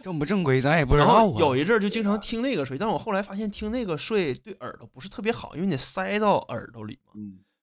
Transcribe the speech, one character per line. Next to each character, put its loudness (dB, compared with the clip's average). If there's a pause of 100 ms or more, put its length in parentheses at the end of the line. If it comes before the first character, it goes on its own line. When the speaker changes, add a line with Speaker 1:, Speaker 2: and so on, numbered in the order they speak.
Speaker 1:
正 -6
不 0
正 0
规， 4
咱 4
也 4
不 4
知 8
道 6
啊。 8
Speaker 2:
然 8
后 4
有 4
一 2
阵 4
儿 4
就 0
经 -2
常 0
听 -4
那 0
个 -2
睡， -8
但 -4
是 0
我 0
后 -6
来 0
发 -8
现 -6
听 -8
那 -4
个 -4
睡 0
对 -12
耳 -12
朵 -20
不 -20
是 -12
特 -14
别 -2
好， -10
因 -6
为 -2
你 0
塞 -4
到 4
耳 -6
朵 -14
里 -12
嘛。 -20
Speaker 3:
嗯。 -16 (220)